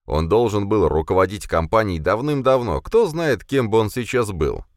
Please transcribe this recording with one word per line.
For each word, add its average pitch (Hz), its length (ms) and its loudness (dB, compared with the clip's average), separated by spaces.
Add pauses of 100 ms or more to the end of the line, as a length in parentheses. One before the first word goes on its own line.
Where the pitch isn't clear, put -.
Он 80 240 -2
должен 104 400 2
был 101 180 2
руководить 92 600 0
компанией 90 520 0
давным-давно. 120 840 0
Кто 226 260 2
знает, 151 360 -2
кем 123 280 0
бы 113 80 4
он 107 100 2
сейчас 117 420 -2
был. 73 320 -4 (140)